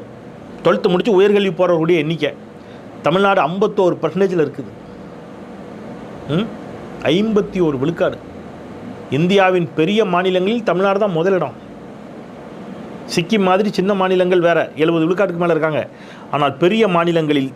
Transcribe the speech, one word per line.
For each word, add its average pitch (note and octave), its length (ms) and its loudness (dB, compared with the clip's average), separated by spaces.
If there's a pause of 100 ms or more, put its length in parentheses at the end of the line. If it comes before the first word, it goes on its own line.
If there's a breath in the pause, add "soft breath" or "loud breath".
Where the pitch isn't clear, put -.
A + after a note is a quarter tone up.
(640)
ட்வெல்த்து G3 240 4
முடிச்சு F#3 340 4
உயர்கல்வி G3+ 300 4
போறவர்களுடைய F3 460 2
எண்ணிக்கை D3 360 0 (680 loud breath)
தமிழ்நாடு F#3+ 460 4
ஐம்பத்தோரு F#3+ 540 2
பர்சன்டேஜில் F3 460 2
இருக்குது. A#2 240 -10 (1600)
ம்? E3 180 0 (580)
ஐம்பத்தி G3 580 2
ஒரு D3 180 2
விழுக்காடு. D#3+ 380 0 (920)
இந்தியாவின் F3+ 640 4
பெரிய G3+ 300 2
மாநிலங்களில் F#3 580 0
தமிழ்நாடு G3 360 2
தான் G#3 120 0
முதலிடம். E3 400 0 (1600)
சிக்கிம் G3 280 2
மாதிரி F#3+ 280 4
சின்ன F#3+ 220 0
மாநிலங்கள் F#3 480 2
வேற, E3 340 4
எழுபது D#3+ 320 2
விழுக்காட்டுக்கு F3+ 300 0
மேல E3+ 140 2
இருக்காங்க. D3+ 360 0 (440 loud breath)
ஆனால் C#3 260 2
பெரிய G#3 300 4
மாநிலங்களில் D#3+ 680 2